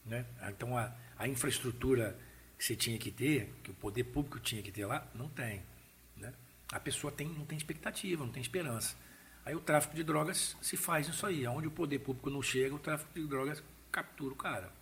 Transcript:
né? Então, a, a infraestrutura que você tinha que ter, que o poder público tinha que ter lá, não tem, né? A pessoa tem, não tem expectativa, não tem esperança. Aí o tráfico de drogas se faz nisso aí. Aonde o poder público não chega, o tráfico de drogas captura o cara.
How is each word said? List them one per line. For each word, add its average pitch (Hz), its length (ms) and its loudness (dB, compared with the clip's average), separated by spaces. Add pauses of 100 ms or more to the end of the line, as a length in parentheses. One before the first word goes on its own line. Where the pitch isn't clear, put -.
né? 120 200 -2 (240)
Então, 123 280 -2
a, 113 160 2 (260)
a 113 80 -2
infraestrutura 123 880 4 (400)
que - 80 -2
você 113 120 2
tinha 113 220 2
que 107 120 -2
ter, 123 420 4 (100)
que - 80 -8
o 92 40 -10
poder 110 300 0
público 139 340 0
tinha 107 240 -2
que 98 80 -6
ter 101 160 -2
lá, 127 280 0
não 127 140 -6
tem, 107 340 -4 (540)
né? 107 160 -8 (380)
A - 80 -2
pessoa 143 340 -2
tem, 147 160 -4
não 151 160 -4
tem 156 120 -4
expectativa, 160 680 -2
não 117 80 -4
tem 127 100 -6
esperança. 123 520 -2 (500)
Aí 139 100 -2
o 165 60 -2
tráfico 151 340 6
de 160 100 0
drogas 156 560 2
se - 160 -2
faz 160 320 2
nisso 175 180 -2
aí. 156 180 2
Aonde 139 220 0
o 151 40 2
poder 147 280 0
público 131 320 -2
não 139 120 0
chega, 131 320 4
o 147 40 -4
tráfico 151 360 -2
de 156 120 -2
drogas 139 360 0 (280)
captura 143 420 -2
o - 40 -10
cara. 104 340 -2 (120)